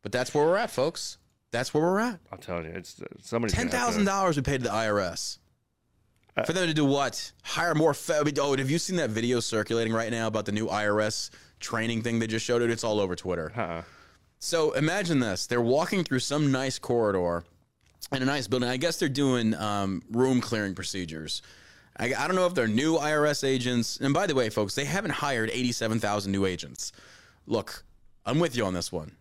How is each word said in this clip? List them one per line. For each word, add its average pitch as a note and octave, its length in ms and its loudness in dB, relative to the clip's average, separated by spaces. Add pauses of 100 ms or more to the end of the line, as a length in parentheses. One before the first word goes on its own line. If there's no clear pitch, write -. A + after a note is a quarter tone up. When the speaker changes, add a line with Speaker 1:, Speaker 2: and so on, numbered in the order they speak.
Speaker 1:
But G2+ 100 -6
that's B2 200 0
where D3 120 6
we're F3 120 6
at, A#3 140 0
folks. - 460 -2 (340)
That's A#2+ 220 -2
where D3+ 100 4
we're F#3 160 4
at. A3+ 200 -2 (120)
Speaker 2:
I'll G2 60 -12
tell F2 260 -6
you, D#2+ 60 -8
it's, F2+ 320 -12
uh, - 40 -10 (160)
somebody's A#2 340 -2
gonna A#3+ 80 0
have A#3+ 80 -2
to B3 60 0
Speaker 1:
Ten B3 80 0
thousand G#3 200 2
dollars F#3+ 320 2
we C3+ 60 -2
paid C#3 160 0
to B2 60 -4
the G#2 60 0
I A2 180 0
R G#2 100 2
S. E2+ 400 -6 (1000)
Speaker 2:
Uh, - 60 0
Speaker 1:
For D#3+ 100 -2
them F3+ 140 2
to D#3+ 60 0
do D3+ 120 2
what? C#3 460 0 (120)
Hire E3 320 -2
more D3+ 180 6
fe-, D3+ 260 -2
I D3 40 2
mean, D3 160 0
oh, C#3+ 160 2
have C3 140 -2
you D#3+ 80 2
seen F#3 200 -2
that C#3 120 0
video A#2+ 320 0
circulating A2+ 500 0
right A2+ 200 0
now A2+ 160 -2
about G#2+ 180 -2
the G2+ 80 -2
new G#2+ 160 -2
I G#2 180 0
R G#2 140 4
S - 280 -2 (300)
training A2+ 440 -2
thing A#2 160 0
they A2+ 80 0
just A2 180 -2
showed A#2+ 160 2
it? A#2 80 4
It's A#2 140 -2
all G#2+ 180 0
over F2+ 140 0
Twitter. E2+ 400 -4
Speaker 2:
Uh-uh. E2+ 260 -4 (580)
Speaker 1:
So D#3 340 0
imagine E3 460 0
this. G#2 280 -2
They're A#2+ 140 0
walking D#3+ 420 2
through C3 160 0
some C#3+ 320 2
nice C3 280 0
corridor F#2+ 640 2 (680)
in C3+ 100 0
a B2+ 40 2
nice C3+ 220 0
building. B2 220 0
I B2+ 80 -2
guess E3 220 0
they're D#3 100 2
doing, B2 460 2
um, G2 560 -2
room B2 300 4
clearing G#2 340 -2
procedures. E2 680 -8 (560)
I, B2 160 -2
I - 140 -2
don't F#3 80 0
know F3+ 100 4
if F3+ 80 0
they're A#2+ 140 2
new D3 300 2
I D3+ 180 0
R D3 100 4
S D3 180 0
agents. B2 560 0
And C#3 140 2
by F#3+ 140 2
the D3 80 0
way, A#2+ 140 2
folks, G#2 260 -2
they C#3 100 -2
haven't F3+ 260 -2
hired B2+ 400 0
eighty-seven A#2 480 0
thousand G2+ 320 0
new G2 140 2
agents. - 460 -6 (560)
Look, - 360 -4 (420)
I'm C3 140 2
with D3 160 2
you A#2 100 2
on F#2 80 0
this E2+ 180 -4
one. D#2 300 -8